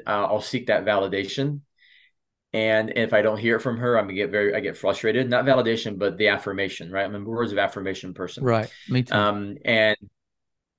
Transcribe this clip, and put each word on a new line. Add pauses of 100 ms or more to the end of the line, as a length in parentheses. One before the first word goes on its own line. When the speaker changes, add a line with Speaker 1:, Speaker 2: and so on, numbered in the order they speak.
Speaker 1:
uh,
I'll
seek
that
validation. (880)
And
if
I
don't
hear
it
from
her,
I'm
gonna
get
very,
I
get
frustrated.
Not
validation,
but
the
affirmation,
right?
I'm
a
words
of
affirmation
person.
Speaker 2:
Right. (200)
Me
too.
Speaker 1:
Um,
and, (840)